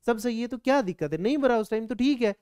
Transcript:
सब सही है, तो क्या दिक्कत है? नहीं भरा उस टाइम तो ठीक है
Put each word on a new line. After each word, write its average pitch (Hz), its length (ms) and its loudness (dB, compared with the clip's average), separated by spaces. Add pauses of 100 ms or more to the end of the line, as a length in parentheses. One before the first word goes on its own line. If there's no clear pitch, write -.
सब 233 120 0
सही 233 220 -4
है, 240 60 -2
तो 240 120 -8
क्या 269 240 2
दिक्कत 170 300 -4
है? 156 60 -4
नहीं 247 200 0
भरा 247 200 4
उस 214 120 -2
टाइम 220 160 -2
तो 233 80 -6
ठीक 247 280 2
है 208 200 2